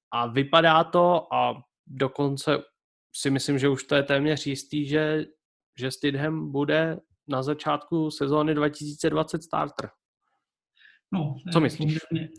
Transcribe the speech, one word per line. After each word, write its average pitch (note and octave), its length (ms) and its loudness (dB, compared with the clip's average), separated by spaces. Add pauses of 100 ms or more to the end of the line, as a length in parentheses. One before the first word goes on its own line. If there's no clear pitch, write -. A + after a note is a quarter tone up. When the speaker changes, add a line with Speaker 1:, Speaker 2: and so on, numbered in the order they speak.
(120)
Speaker 1:
a A#2+ 140 0
vypadá D#3+ 580 4
to, F3 500 2
a B2 200 0 (320)
dokonce C#3 720 -2 (580)
si C#3+ 140 -2
myslím, C3+ 280 0
že C#3 100 2
už C3 160 0
to D3 100 -2
je C#3+ 80 4
téměř C#3+ 440 0
jistý, C#3+ 400 -6
že, D#3 380 0 (540)
že B2+ 120 -6
Stidham D3 600 -4
bude D#3 440 0 (320)
na C3 140 -2
začátku D3+ 680 -2
sezóny D3+ 440 0
dva D3 140 2
tisíce D3 420 -4
dvacet D#3 320 -2
starter. D3 480 -6 (1200)
Speaker 2:
No, D3+ 220 -2 (180)
Speaker 1:
Co E3 60 6
Speaker 2:
je D#3+ 40 6
Speaker 1:
myslíš? D3+ 360 0 (100)
Speaker 2:
poměrně D#3+ 200 -4 (100)